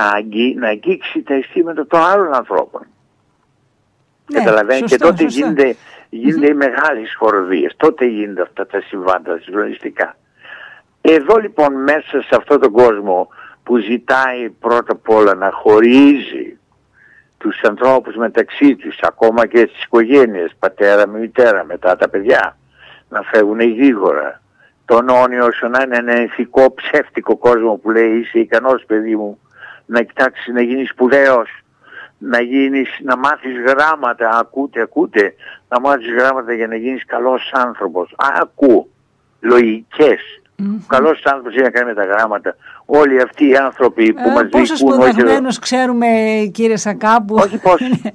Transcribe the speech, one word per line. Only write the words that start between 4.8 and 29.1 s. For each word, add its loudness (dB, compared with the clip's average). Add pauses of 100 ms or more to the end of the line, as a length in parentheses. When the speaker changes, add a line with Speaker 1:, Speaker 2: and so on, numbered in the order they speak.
Speaker 2:
σωστό, 4
Speaker 1:
και -2
τότε -2
Speaker 2:
σωστό. -2
Speaker 1:
γίνονται, 0 (340)
γίνονται -2
Speaker 2:
Μμμ. 4
Speaker 1:
οι -2
μεγάλες -2
χοροδίες, 0
τότε 0
γίνονται -4
αυτά -8
τα -6
συμβάντα -4
συγκλονιστικά. -8 (840)
Εδώ 4
λοιπόν 0 (100)
μέσα -2
σε -2
αυτόν 0
τον 2
κόσμο 2 (360)
που 0
ζητάει -4
πρώτα -2
απ' -6
όλα 4
να -2
χωρίζει 4 (800)
τους -6
ανθρώπους 0
μεταξύ 0
τους, -12
ακόμα 2
και 2
τις -18
οικογένειες, 2
πατέρα 0
με -12
μητέρα, 0
μετά -2
τα -2
παιδιά, -2 (520)
να -8
φεύγουν 0
γρήγορα. 0 (440)
Τον 2
όνειο 2
όσο -2
να -2
είναι -2
ένα 0
ηθικό 0
ψεύτικο -4
κόσμο 2
που -4
λέει 2
«Είσαι -2
ικανός, 0
παιδί -2